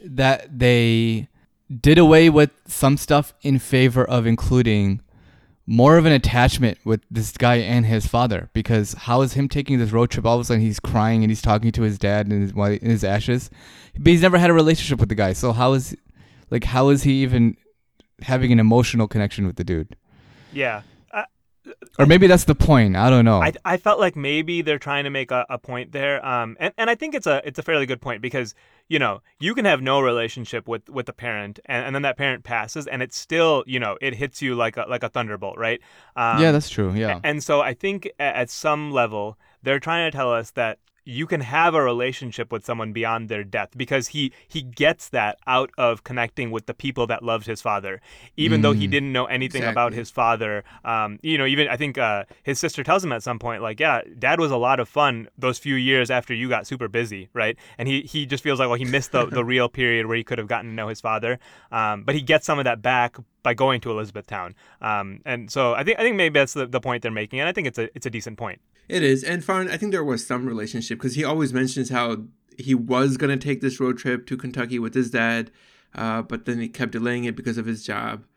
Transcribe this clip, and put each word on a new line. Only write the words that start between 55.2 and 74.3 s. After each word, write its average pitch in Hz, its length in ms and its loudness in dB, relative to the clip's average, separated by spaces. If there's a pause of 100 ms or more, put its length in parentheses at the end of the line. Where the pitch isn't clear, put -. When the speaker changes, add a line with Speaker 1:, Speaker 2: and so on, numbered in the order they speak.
Speaker 2:
those 127 220 -4
few 139 160 -4
years 127 340 2
after 123 240 -4
you 120 140 -6
got 110 180 -4
super 123 220 -8
busy," 104 440 -6
right? 110 240 -2 (220)
And 120 80 -6
he, 135 160 -2
he 147 240 -8
just 135 160 -6
feels 139 160 -2
like, 127 100 0
well, 120 80 -2
he 127 80 -6
missed 131 280 -4
the, 123 140 0
the 123 180 -4
Speaker 3:
<laughs> 120 100 -4
Speaker 2:
real 123 140 2
period 117 380 -2
where 113 100 -4
he 117 80 -4
could 120 140 -8
have 107 100 -8
gotten 117 220 -6
to 110 40 -12
know 110 140 -8
his 110 120 -12
father. 113 380 -4 (320)
Um, 107 320 -4
but 139 140 -2
he 151 40 -4
gets 151 260 0
some 147 120 -2
of 139 60 -2
that 117 180 -2
back 123 340 0 (280)
by 120 100 0
going 131 280 0
to 117 100 -6
Elizabethtown. 101 640 -10 (260)
Um, 101 420 -6
and 120 280 -8
so 127 220 0
I 131 100 -4
think, 220 160 0
I - 20 -2
think 226 140 0
maybe 156 240 2
that's 135 140 0
the, 135 120 -4
the 123 140 -4
point 120 240 -6
they're 117 80 -6
making, 110 260 -8
and 151 100 -2
I 185 40 -4
think 175 160 -4
it's 117 100 -12
a, 113 160 -4
it's - 120 -12
a 127 40 -8
decent 110 280 -12
point. 101 220 -12 (280)
Speaker 3:
It 170 140 -2
is. 135 220 2
And 165 200 -6
Farn, 185 240 -2
I 165 80 -6
think 208 140 -6
there 175 140 -2
was 123 200 -4
some 127 220 -6
relationship 113 540 -8
'cause 123 160 -6
he 156 80 -2
always 147 280 -2
mentions 127 380 -4
how 120 280 -4 (380)
he 131 160 -4
was 127 440 0
gonna 139 200 -2
take 135 240 -4
this 131 200 -4
road 127 180 -2
trip 123 300 -6
to 139 80 -6